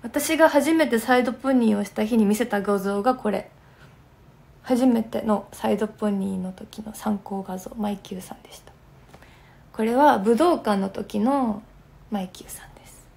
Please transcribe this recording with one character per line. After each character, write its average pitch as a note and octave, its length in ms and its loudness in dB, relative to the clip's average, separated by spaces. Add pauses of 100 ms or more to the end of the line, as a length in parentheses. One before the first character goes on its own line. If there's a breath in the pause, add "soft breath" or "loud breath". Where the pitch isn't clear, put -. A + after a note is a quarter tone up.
私 C#4+ 340 -2
が D#4 120 6
初 D4 240 2
め D#4+ 160 4
て A#3 100 0
サ B3 200 2
イ B3 60 2
ド B3+ 80 -2
ポ C4+ 200 -2
ニ A3+ 240 4
ー - 20 -2
を G3+ 60 -2
し G3 60 -12
た G#3+ 140 -4
日 A3+ 120 0
に A3 80 4
見 G3+ 100 4
せ A#3 120 -2
た G3+ 160 -2
画 G3+ 160 0
像 G3+ 240 -2
が B3+ 120 2
こ A3 160 -4
れ。 - 200 -6 (1120 soft breath)
初 B3+ 220 2
め A#3 160 4
て - 180 -6
の G#3 320 -2
サ - 180 -4
イ G#3+ 60 2
ド G#3+ 100 -2
ポ G#3+ 220 -6
ニ G3 280 -4
ー - 20 -6
の F#3 120 -6
時 G#3+ 300 -16
の A3 140 -14
参 G#3 240 -4
考 G3 280 -10
画 F#3 120 -10
像、 - 180 -14
マ G#3 140 -4
イ G3+ 80 -6
キ - 160 -14
ュ F#3 40 -10
ー - 40 -12
さ - 120 -16
ん - 80 -20
で - 80 -20
し - 100 -20
た。 - 120 -20 (1000 loud breath)
こ - 100 -4
れ A3+ 100 0
は C4 240 6
武 A3 180 4
道 E4 220 4
館 G#3 200 0
の G3 100 -2
時 G#3 320 -8
の A#3+ 420 0 (480)
マ G3+ 120 -4
イ F3+ 60 -10
キ - 160 -20
ュ - 20 -20
ー - 40 -20
さ - 160 -18
ん - 80 -20
で - 120 -20
す。 - 200 -20 (100)